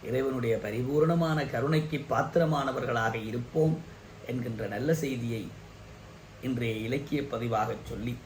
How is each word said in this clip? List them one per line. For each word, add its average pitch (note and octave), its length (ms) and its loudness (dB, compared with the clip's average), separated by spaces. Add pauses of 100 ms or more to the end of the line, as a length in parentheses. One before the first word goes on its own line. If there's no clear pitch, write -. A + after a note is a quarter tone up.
இறைவனுடைய B2 540 2
பரிபூரணமான D3 880 2
கருணைக்கு C#3+ 640 0
பாத்திரமானவர்களாக B2+ 1160 2
இருப்போம் D#3 540 2 (460)
என்கின்ற A#2 400 -4
நல்ல A#2+ 280 2
செய்தியை A#2+ 540 -2 (960)
இன்றைய A#2+ 320 0
இலக்கிய C3+ 480 -2
பதிவாக A2+ 520 0 (140)
சொல்லி A#2 380 -4